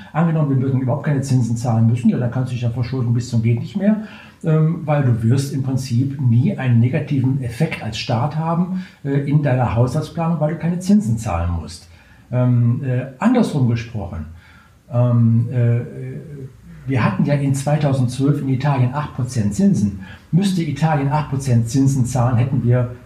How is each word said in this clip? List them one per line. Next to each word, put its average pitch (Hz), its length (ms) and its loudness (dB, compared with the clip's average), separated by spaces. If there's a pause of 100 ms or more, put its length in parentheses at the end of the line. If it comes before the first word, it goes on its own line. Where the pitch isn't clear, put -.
(120)
angenommen, 156 380 0
wir 127 100 2
würden 123 200 0
überhaupt 135 240 -2
keine 139 160 0
Zinsen 120 360 0
zahlen 113 300 2
müssen, 117 220 2
ja, 156 100 2
dann 120 140 -2
kannst 127 180 -2
du 123 40 -6
dich 117 80 -4
ja 117 80 0
verschulden 120 440 -2
bis 117 140 -2
zum 113 140 0
geht 117 180 2
nicht - 160 -6
mehr, 208 220 2 (440)
ähm, 156 420 2
weil 147 200 2
du 113 180 2
wirst 131 300 2
im 135 100 -2
Prinzip 131 580 -2
nie 123 380 2
einen 123 220 4
negativen 131 600 0
Effekt 127 440 -4
als 110 140 -8
Staat 139 360 -2
haben, 170 480 -2 (220)
äh, 139 60 -4 (200)
in 147 140 2
deiner 127 320 0
Haushaltsplanung, 156 640 0
weil 151 140 -2
du - 40 -8
keine 175 220 -2
Zinsen 202 380 2
zahlen 87 340 -2
musst. - 360 -10 (440)
Ähm, 123 520 2
äh, 127 220 -2 (140)
andersrum 190 480 2
gesprochen, 90 580 -6 (640)
ähm, 117 600 4
äh, 120 280 2 (1080)
wir 135 180 0
hatten 139 220 0
ja 143 80 2
in 139 200 0
zweitausendzwölf 139 840 0
in 135 80 -4
Italien 131 460 0
acht 147 200 -6
Prozent 117 400 -2
Zinsen. 170 460 2 (320)
Müsste 185 300 2
Italien 143 480 0
acht 147 180 -2
Prozent 120 400 0
Zinsen 135 380 2
zahlen, 120 320 0
hätten 117 260 0
wir 123 280 2 (140)